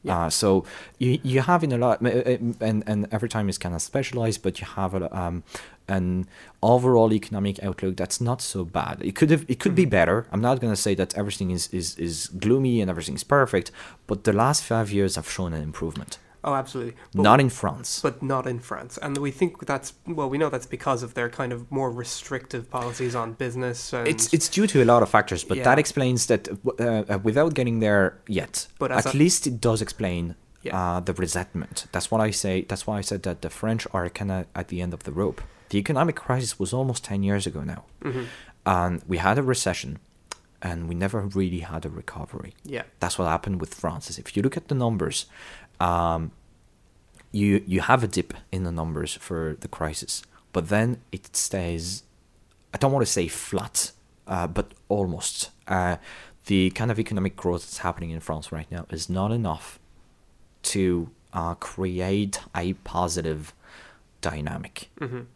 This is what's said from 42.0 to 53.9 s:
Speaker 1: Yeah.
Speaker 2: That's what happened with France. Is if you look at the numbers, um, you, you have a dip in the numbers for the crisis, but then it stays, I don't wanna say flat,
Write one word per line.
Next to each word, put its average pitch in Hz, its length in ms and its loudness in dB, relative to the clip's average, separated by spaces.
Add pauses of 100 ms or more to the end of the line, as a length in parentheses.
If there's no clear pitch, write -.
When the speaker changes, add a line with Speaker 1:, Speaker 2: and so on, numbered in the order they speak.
Speaker 1:
Yeah. 135 180 -8 (160)
Speaker 2:
That's 90 200 -2
what 90 80 2
happened 85 340 0
with - 140 -8
France. - 340 -6
Is - 80 -10
if - 180 -14
you 101 60 2
look 135 160 0
at - 120 -10
the 143 60 0
numbers, 113 520 0 (520)
um, 85 520 2 (1000)
you, 101 340 4
you 92 160 0
have 123 220 4
a 107 40 -2
dip - 260 -4 (180)
in 92 120 -4
the 85 80 -2
numbers 80 440 -4
for 80 460 -6
the - 60 -12
crisis, - 540 -6 (320)
but 85 160 -2
then 113 280 2 (140)
it - 240 -12
stays, 87 680 -4 (720)
I - 40 -8
don't 135 140 2
wanna 135 160 2
say 87 200 0
flat, - 640 -4 (360)